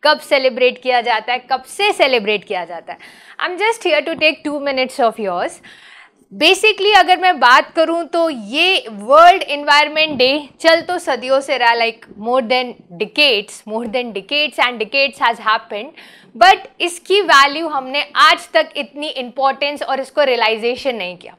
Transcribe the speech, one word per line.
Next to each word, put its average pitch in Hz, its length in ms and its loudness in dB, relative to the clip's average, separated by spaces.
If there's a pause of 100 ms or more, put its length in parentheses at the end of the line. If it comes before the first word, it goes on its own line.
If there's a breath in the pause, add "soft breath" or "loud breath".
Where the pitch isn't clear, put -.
कब 302 160 0
सेलिब्रेट 254 640 -2
किया 247 180 0
जाता 226 320 -4
है, 247 60 -4 (120)
कब 254 120 -4
से 403 300 -2
सेलिब्रेट 220 520 0
किया 185 200 -8
जाता 170 280 -16
है। - 60 -20 (460 loud breath)
I'm 349 140 -8
just 453 260 -2
here 294 220 0
to 330 140 -6
take 311 240 0
two 294 140 -6 (100)
minutes 254 380 -6
of 220 180 -4
yours। 190 340 -6 (840 loud breath)
Basically, 392 540 2
अगर 359 240 4
मैं 359 180 2
बात 262 360 4
करूँ 330 280 0 (100)
तो 330 160 0
ये 285 600 -2
वर्ल्ड 302 540 4
एनवायरनमेंट 294 760 0
डे 269 320 0 (120)
चल 330 200 4
तो 349 180 -6
सदियों 262 420 -2
से 277 160 -4
रहा, 233 180 2
like, 226 340 -4 (180)
more 254 140 0 (120)
than 247 200 -2 (300)
decades, 214 640 -2
more 220 180 -8 (120)
than 247 200 -6
decades 285 500 -4
and 240 160 -6
decades 277 440 -4
has 233 220 -2
happened, 226 520 -6 (340 loud breath)
but 381 320 4 (140)
इसकी 349 400 -2
वैल्यू 302 460 2
हमने 277 380 -6 (100)
आज 311 380 2
तक 320 240 0
इतनी 285 300 -10
इंपॉर्टेंस 269 760 -4
और 269 160 -4
इसको 269 240 -2
रियलाइजेशन 233 720 -2
नहीं 180 220 -10
किया - 220 -20